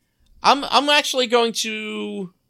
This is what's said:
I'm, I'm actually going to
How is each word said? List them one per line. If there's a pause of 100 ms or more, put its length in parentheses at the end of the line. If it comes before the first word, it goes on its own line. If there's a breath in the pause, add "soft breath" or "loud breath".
(420)
I'm,
I'm
actually
going
to (180)